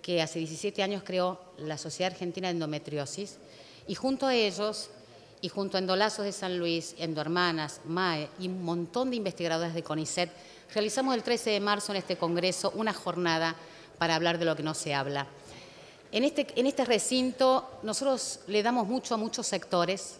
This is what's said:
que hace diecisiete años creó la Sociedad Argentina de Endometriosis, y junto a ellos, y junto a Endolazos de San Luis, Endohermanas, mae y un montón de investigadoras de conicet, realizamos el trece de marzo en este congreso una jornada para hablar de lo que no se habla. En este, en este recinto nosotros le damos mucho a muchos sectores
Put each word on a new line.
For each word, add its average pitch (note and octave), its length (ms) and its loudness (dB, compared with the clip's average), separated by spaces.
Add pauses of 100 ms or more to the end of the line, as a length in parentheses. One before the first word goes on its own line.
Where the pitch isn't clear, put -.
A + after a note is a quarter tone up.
que F3 220 2
hace D#3 160 -2
diecisiete E3 440 -2
años F#3+ 220 0
creó F#3 340 0 (200)
la D3+ 180 -6
Sociedad F3+ 360 -2
Argentina F3+ 360 -4
de F3 40 0
Endometriosis, D3+ 840 -4 (500)
y G3+ 80 -4
junto C4+ 320 0
a C4 80 4
ellos, G#3 540 0 (540)
y F3+ 80 -4
junto G3 260 -2
a F#3 40 4
Endolazos G3 440 2
de G3+ 80 -2
San F#3 260 -4
Luis, E3 400 -2
Endohermanas, D#3+ 840 0
mae E3 440 0 (100)
y F#3 100 -4
un F#3 160 -4
montón E3+ 460 0
de B3 60 -2
investigadoras E3+ 580 0
de E3 80 -4
conicet, D#3+ 480 -2 (440)
realizamos B3+ 400 2
el A3 80 0
trece A#3 280 2
de G#3 100 4
marzo G#3 320 0
en G3 60 0
este F3+ 180 -2
congreso F3 580 2
una G#3+ 200 0
jornada E3 600 2 (440)
para E3 160 4
hablar E3+ 240 4
de E3+ 80 2
lo D#3 100 4
que D3+ 60 -6
no D#3 120 -2
se D3 200 -2
habla. C#3 320 0 (840)
En A3+ 120 2
este, D4 220 2 (120)
en B3 80 4
este C#4 200 2
recinto B3+ 840 4 (140)
nosotros B3 640 -2
le G#3 160 2
damos A#3 260 2
mucho B3+ 260 -2
a A3+ 40 0
muchos A3+ 280 -4
sectores F#3 720 0